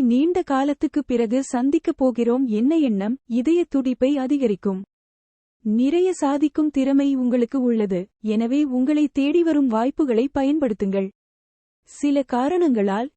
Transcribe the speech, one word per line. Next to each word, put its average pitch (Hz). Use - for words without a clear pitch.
நீண்ட 277
காலத்துக்குப் 285
பிறகு 233
சந்திக்கப் 269
போகிறோம் 240
என்ன 226
எண்ணம் 226
இதய 254
துடிப்பை 262
அதிகரிக்கும். 233
நிறைய 269
சாதிக்கும் 294
திறமை 277
உங்களுக்கு 247
உள்ளது, 214
எனவே 233
உங்களை 277
தேடி 294
வரும் 294
வாய்ப்புகளை 240
பயன்படுத்துங்கள். 220
சில 285
காரணங்களால் 247